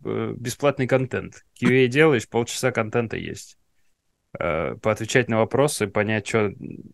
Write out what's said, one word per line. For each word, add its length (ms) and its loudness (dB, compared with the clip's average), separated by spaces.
э, 300 -4
бесплатный 520 0
контент. 580 -2
Q 100 2
A 180 6
делаешь, 400 4
полчаса 440 -2
контента 460 -2
есть. 400 -12
Э, 420 -2
поотвечать 480 0
на 100 2
вопросы, 480 0
понять, 380 0
че 260 0